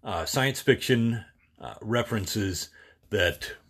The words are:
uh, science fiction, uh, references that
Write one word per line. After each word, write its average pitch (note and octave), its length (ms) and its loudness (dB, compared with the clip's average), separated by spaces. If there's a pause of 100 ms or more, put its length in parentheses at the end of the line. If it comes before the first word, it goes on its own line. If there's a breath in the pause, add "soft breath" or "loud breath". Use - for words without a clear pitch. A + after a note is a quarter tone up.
uh, F2 220 -4
science C3+ 360 0
fiction, A#2 640 2 (340)
uh, - 220 -12
references G#2 880 -2 (400 soft breath)
that F2+ 440 0 (160)